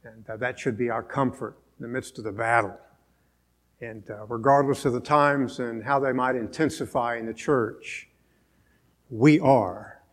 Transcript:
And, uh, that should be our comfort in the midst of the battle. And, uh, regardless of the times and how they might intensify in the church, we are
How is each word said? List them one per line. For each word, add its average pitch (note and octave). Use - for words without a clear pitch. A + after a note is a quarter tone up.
And, A2+
uh, A2
that B2
should A#2+
be A#2+
our A2+
comfort A#2+
in -
the A#2
midst B2+
of G#2+
the G#2+
battle. A2+
And, A2
uh, G#2+
regardless C3+
of C3+
the B2
times C#3+
and A#2
how C#3
they C3+
might B2+
intensify A#2+
in A2+
the A2+
church, -
we C#3+
are A2+